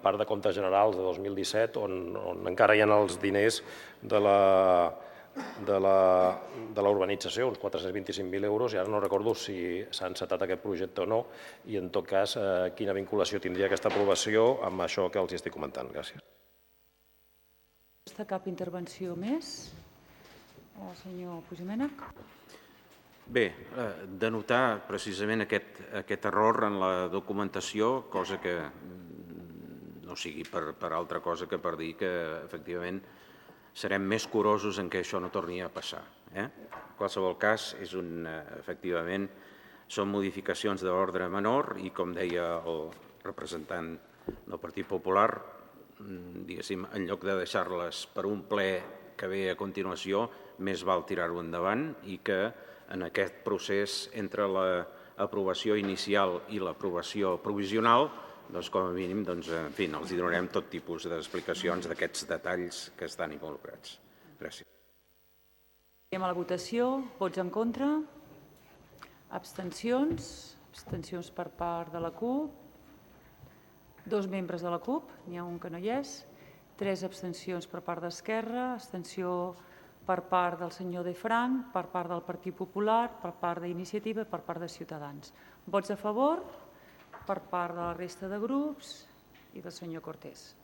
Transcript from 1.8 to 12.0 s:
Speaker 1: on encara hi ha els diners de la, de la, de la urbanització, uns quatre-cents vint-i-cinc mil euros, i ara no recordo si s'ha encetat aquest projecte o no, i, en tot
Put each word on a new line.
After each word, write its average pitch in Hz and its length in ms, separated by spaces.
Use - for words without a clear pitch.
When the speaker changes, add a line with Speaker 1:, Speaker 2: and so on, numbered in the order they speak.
Speaker 1:
on 92 320
encara 107 240
hi 107 80
ha 104 60
els 92 180
diners 101 460
de 107 180
la, 101 180
de 98 140
la, 95 580
de 104 80
la 101 80
urbanització, 101 560
uns 110 160
quatre-cents 92 320
vint-i-cinc 98 340
mil 98 140
euros, 107 320
i - 20
ara 95 140
no 104 80
recordo 101 340
si 90 560
s'ha 92 220
encetat 92 320
aquest 92 180
projecte 92 460
o - 0
no, 113 180
i, 104 140
en 90 100
tot 87 160